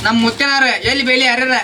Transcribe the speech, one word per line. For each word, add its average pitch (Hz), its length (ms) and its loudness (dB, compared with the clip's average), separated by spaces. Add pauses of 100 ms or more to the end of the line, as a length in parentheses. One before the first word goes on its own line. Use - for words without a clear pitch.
ನಮ್ 226 200 2
ಮುತ್ಯನವ್ರ 247 640 0
ಎಲ್ಲಿ 269 180 -2
ಬೇಲಿ 262 220 0
ಹಾರ್ಯಾರ 254 260 0 (120)